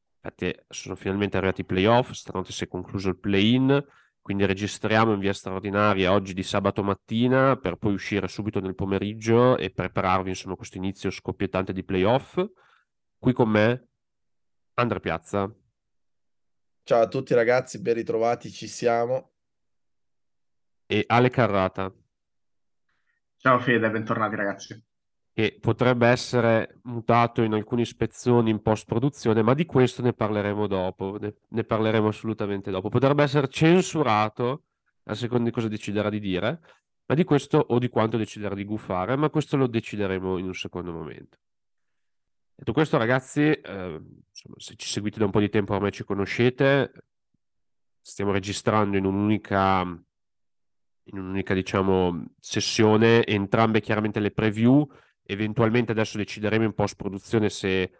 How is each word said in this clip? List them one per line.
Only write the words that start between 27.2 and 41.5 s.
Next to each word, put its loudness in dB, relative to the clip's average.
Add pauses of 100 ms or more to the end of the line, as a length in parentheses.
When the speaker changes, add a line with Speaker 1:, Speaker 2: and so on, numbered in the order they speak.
Speaker 1:
in 0
alcune -2
ispezioni 0
in 0
post-produzione, 0
ma 4
di -2
questo 2
ne 0
parleremo -2
dopo, -4
ne, -10 (100)
ne -4
parleremo 2
assolutamente -4
dopo. -4
Potrebbe 2
essere 0
censurato, 2 (400)
a -6
seconda -2
di 0
cosa -2
deciderà -4
di -4
dire, -2 (460)
ma 0
di 2
questo 2
o 2
di -2
quanto 0
deciderà -6
di -6
gufare, -4
ma 0
questo -2
lo 2
decideremo -4
in -6
un -8
secondo -10
momento. -14 (1200)